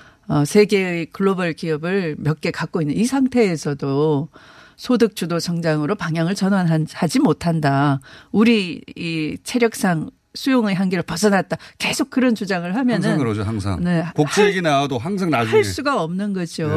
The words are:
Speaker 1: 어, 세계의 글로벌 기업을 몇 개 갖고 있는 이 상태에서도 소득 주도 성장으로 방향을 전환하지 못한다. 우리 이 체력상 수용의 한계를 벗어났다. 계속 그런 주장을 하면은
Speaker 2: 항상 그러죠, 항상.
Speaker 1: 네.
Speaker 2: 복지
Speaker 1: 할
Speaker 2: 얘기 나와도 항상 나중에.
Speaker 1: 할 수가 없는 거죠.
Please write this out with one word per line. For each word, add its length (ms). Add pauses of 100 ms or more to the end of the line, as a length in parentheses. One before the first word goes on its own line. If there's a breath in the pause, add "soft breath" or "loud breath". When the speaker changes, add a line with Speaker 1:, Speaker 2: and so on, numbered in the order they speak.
(280 loud breath)
Speaker 1:
어, 180
세계의 640
글로벌 460
기업을 640
몇 240
개 80
갖고 320
있는 140
이 100
상태에서도 1200 (460 loud breath)
소득 400
주도 240
성장으로 560
방향을 380
전환하지 840
못한다. 800 (320 loud breath)
우리 500 (140)
이 480
체력상 640 (240)
수용의 420
한계를 280
벗어났다. 540 (200 loud breath)
계속 320
그런 240
주장을 400
하면은 200 (160)
Speaker 2:
항상 100
그러죠, 240
항상. 400
Speaker 1:
네. 200 (120)
Speaker 2:
복지 260
Speaker 1:
할 80
Speaker 2:
얘기 120
나와도 360
항상 320
나중에. 220
Speaker 1:
할 120
수가 380
없는 320
거죠. 440